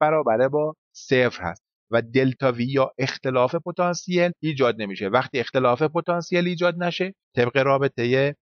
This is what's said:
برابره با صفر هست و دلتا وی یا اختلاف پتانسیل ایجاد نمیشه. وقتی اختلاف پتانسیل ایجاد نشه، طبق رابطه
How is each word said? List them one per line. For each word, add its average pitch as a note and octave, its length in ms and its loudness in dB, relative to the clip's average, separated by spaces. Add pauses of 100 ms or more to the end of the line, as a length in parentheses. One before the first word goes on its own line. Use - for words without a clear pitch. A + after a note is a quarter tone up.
برابره C#3+ 480 2
با D3+ 260 -2 (220)
صفر B2 460 0
هست F2 200 -8 (280)
و A#2 120 2
دلتا B2+ 500 0
وی A#2+ 120 -4
یا C3 340 0
اختلاف B2+ 560 0
پتانسیل F3 760 -2 (120)
ایجاد C3 400 0
نمیشه. G2 260 -6
وقتی B2+ 300 0
اختلاف B2 440 0
پتانسیل E3+ 640 -2
ایجاد F3 360 -2
نشه، F3+ 320 -4 (220)
طبق B2 200 0
رابطه C3+ 800 2 (160)